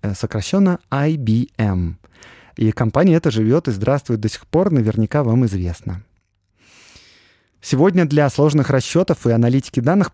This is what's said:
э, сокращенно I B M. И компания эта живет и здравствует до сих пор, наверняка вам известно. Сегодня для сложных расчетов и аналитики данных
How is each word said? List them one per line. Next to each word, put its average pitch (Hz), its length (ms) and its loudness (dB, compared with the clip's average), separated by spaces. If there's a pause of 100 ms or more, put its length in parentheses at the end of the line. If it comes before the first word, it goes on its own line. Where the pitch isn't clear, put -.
э, 101 140 -4
сокращенно 180 640 0 (100)
I 147 280 0
B 117 400 0
M. 92 420 -2 (580)
И 110 140 0
компания 139 420 2
эта 165 160 2
живет 113 380 0
и 131 40 -2
здравствует 113 500 -2
до 110 80 -2
сих - 180 -14
пор, 185 240 0
наверняка 113 520 0
вам 120 220 2
известно. 92 580 -6 (1600)
Сегодня 170 440 2
для 147 240 2
сложных 147 400 0
расчетов 170 560 0
и 120 60 2
аналитики 120 480 0
данных 165 340 0